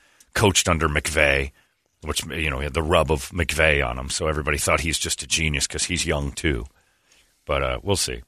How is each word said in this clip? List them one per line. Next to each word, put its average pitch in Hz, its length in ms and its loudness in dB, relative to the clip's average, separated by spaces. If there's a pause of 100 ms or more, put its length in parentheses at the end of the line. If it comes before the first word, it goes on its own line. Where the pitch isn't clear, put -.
(340)
coached - 340 4
under 80 200 4
McVay, 73 640 2 (500)
which, 76 240 -4
you 78 240 -4
know, 65 80 -4
he 69 60 -6
had 71 100 -6
the 80 80 2
rub 80 300 4
of 73 180 -2
McVay 78 560 2
on 60 120 -6
him. 65 120 -8
So - 160 -4
everybody 73 320 0
thought 78 220 2
he's 76 180 -2
just - 240 -4
a 73 40 -12
genius 76 420 0
'cause - 160 -6
he's 85 220 -2
young 71 260 -2
too. 65 320 -2 (800)
But, 69 160 0
uh, 64 200 -2
we'll 101 140 0
see. 62 320 -4